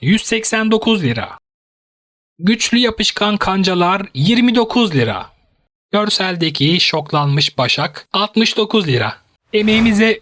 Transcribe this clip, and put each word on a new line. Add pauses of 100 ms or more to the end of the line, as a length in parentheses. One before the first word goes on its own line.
yüz
seksen
dokuz
lira. (1000)
Güçlü
yapışkan
kancalar (120)
yirmi
dokuz
lira. (600)
Görseldeki
şoklanmış
başak
altmış
dokuz
lira. (360)
Emeğimize